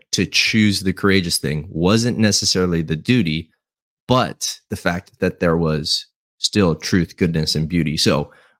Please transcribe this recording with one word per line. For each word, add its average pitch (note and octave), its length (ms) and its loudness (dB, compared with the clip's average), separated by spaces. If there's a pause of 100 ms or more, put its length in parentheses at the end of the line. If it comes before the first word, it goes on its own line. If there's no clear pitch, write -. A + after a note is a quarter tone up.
(100)
to G2 140 0
choose G#2 560 2
the F#2 120 0
courageous F#2+ 460 2
thing D2+ 300 -4
wasn't A2 500 0
necessarily F#2 640 0
the D#2+ 120 -4
duty, E2 540 -2 (580)
but - 520 -2 (100)
the G#2 80 -6
fact - 420 -6
that F2 200 -2
there E2+ 180 2
was D#2 480 -2 (320)
still F#2 380 2
truth, - 420 -2
goodness, E2 380 0
and D#2 120 -2
beauty. D#2 300 -2
So, D2 340 0 (280)